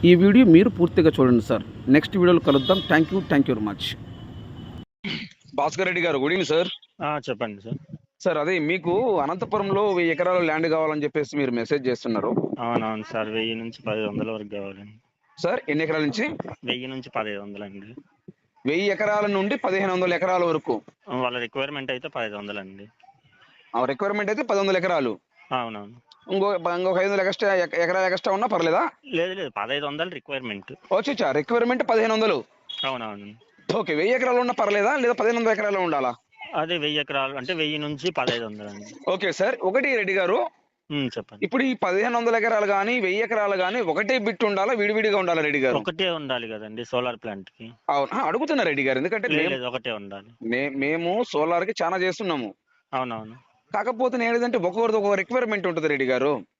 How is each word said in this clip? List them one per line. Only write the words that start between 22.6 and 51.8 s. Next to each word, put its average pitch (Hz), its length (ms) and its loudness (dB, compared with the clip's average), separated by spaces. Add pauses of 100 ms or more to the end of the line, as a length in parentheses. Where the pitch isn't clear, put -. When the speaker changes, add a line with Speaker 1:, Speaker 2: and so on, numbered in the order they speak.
Speaker 1:
ఆ, 123 100 0
రిక్వైర్‌మెంట్ 202 460 -2
అయితే 240 120 -2
పదిహెనిమిది 196 340 2
వందల 175 80 0
ఎకరాలు. 139 340 0 (320)
Speaker 2:
అవునవును. 117 540 -8 (260)
Speaker 1:
ఇంకో, 196 240 2
ఇంకొక 175 420 0
ఐదు 196 140 2
వందల 196 140 2
ఎక్స్ట్రా 196 300 2
ఎక-, 175 200 0
ఎకరాలు 180 300 2
ఎక్స్ట్రా 180 280 0
ఉన్నా 214 140 0
పర్లేదా? 185 420 2 (160)
Speaker 2:
లేదు, 185 280 -2
లేదు, 175 240 -8
పదహైదు 131 280 -4
వందలు 151 240 -4
రిక్వైర్‌మెంట్. 127 640 -10 (180)
Speaker 1:
ఓ, 196 80 2
చచ్చా, 220 320 -2
రిక్వైర్‌మెంట్ 233 580 0
పదిహేను 226 240 2
వందలు. 208 300 2 (420)
Speaker 2:
అవునవును. 107 480 -8 (440)
Speaker 1:
ఓకే, 170 180 -2
వెయ్యి 202 200 2
ఎకరాలు 247 240 0
ఉన్నా 247 200 0
పర్లేదా, 208 360 2
లేదా 240 180 2
పదిహేను 233 260 0
వందల 226 120 2
ఎకరాలు 202 280 0
ఉండాలా? 139 360 0 (400)
Speaker 2:
అదే, 165 220 -2
వెయ్యి 151 220 -2
ఎకరాలు 139 360 -4
అంటే 131 180 -6
వెయ్యి 156 240 -2
నుంచి 151 340 -4
పదహైదు 123 340 -2
వందలు 107 220 -12
అండి. - 440 -8
Speaker 1:
ఓకే 185 200 -2
సార్, 208 300 0
ఒకటి 247 340 0
రెడ్డి 190 180 0
గారు, 196 360 0 (420)
Speaker 2:
ఉమ్, 139 260 -2
చెప్పండి. 104 280 -8
Speaker 1:
ఇప్పుడు 247 180 0
ఈ 262 100 0
పదిహేను 214 440 0
వందల 233 180 2
ఎకరాలు 220 300 2
కానీ, 202 340 0
వెయ్యి 196 240 0
ఎకరాలు 208 320 0
కానీ 185 260 0
ఒకటే 196 360 0
బిట్ 226 280 0
ఉండాలా, 202 280 0
విడివిడిగా 208 440 2
ఉండాలా 170 240 0
రెడ్డి 147 180 0
గారు? 131 180 2
Speaker 2:
ఒకటే 170 320 -2
ఉండాలి 131 380 -6
కదండి, 110 380 -10
సోలార్ 123 300 -2
ప్లాంట్ 101 340 -12
కి. 113 220 -20 (180)
Speaker 1:
అవును, 143 260 0
ఆ, - 120 0
అడుగుతున్నా 285 360 0
రెడ్డి 143 200 0
గారు, 131 140 2
ఎందుకంటే 180 300 -2
Speaker 2:
లేదు, 151 140 0
Speaker 1:
మేము, 156 80 0
Speaker 2:
లేదు, 131 160 -6
ఒకటే 123 260 -6
ఉండాలి. 104 580 -12
Speaker 1:
మే-, 131 200 -2
మేము 165 600 -2
సోలార్ 165 360 0
కి 220 80 -6 (100)